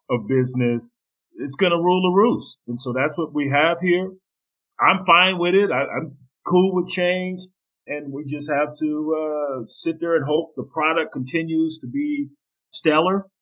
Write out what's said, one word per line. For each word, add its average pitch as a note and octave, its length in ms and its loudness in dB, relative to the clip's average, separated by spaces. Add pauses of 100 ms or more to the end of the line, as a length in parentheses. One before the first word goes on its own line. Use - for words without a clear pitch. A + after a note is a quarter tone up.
of A#2 180 -2
business, B2+ 640 0 (440)
it's C3 200 -10
gonna F3 220 2
rule F3+ 240 2
the F3+ 140 2
roost. G#3+ 420 2 (100)
And A#2+ 140 -8
so B2 120 -6
that's C3+ 240 -2
what D3 180 -4
we C#3+ 140 -2
have D#3+ 320 2
here. F#3 300 0 (680)
I'm F#3 260 4
fine F3+ 320 4
with F3 160 2
it. G3 180 4
I, C3+ 120 0
I'm C#3+ 340 -8 (300)
cool F#3 260 4
with F#3 160 0
change. F#3 540 -2 (440)
And C#3+ 260 -8
we C#3+ 120 -8
just D3+ 240 -8
have D3 300 0
to, D3+ 380 -2
uh, D3 480 -4
sit D#3+ 340 -8
there E3+ 160 0
and C#3+ 100 2
hope D#3 300 -2
the C3 80 -6
product D#3+ 500 -2
continues D#3+ 640 -2
to - 80 -14
be C#3+ 420 -4 (420)
stellar. F3 540 2 (160)